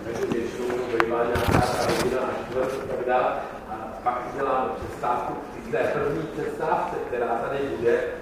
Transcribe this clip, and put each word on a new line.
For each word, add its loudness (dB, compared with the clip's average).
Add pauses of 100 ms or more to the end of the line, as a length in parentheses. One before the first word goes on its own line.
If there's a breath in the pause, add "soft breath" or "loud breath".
takže -2
většinou -2
to 0
bývá 2
nějaká 4
ta 2
hodina 2
a -4
čtvrt 0
a -4
tak -2
dále. 4 (380)
A -6 (280)
pak -2
uděláme 2 (140)
přestávku. -2 (260)
I -8
v -8
té 2
první 2
přestávce, 0 (120)
která 0
tady 0 (180)
bude 6 (220)